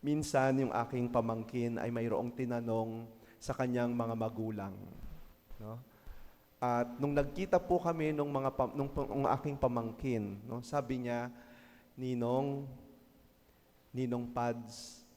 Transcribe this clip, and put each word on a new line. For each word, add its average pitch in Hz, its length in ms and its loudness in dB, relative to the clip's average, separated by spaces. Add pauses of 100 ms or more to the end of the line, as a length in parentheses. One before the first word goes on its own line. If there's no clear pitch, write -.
Minsan, 143 560 4
yung 127 160 2
aking 120 320 0
pamangkin 117 720 0
ay 113 80 -2
mayroong 117 480 0
tinanong 117 720 0 (320)
sa - 160 -4
kanyang 120 400 2
mga 117 180 0
magulang, 110 640 -2 (800)
no? 110 240 -10 (800)
At 120 420 2
nung 143 140 2
nagkita 160 420 2
po 180 240 6
kami 160 320 2
nung 147 160 2
mga 135 240 2
pa-, 127 240 2
nung, 143 160 0
nung 139 380 0
aking 139 260 2
pamangkin, 113 880 0
no, 123 160 -6
sabi 127 460 -2
niya, 120 260 -2 (640)
"Ninong, 127 720 0 (1300)
Ninong 120 400 0
Pads - 720 -4 (100)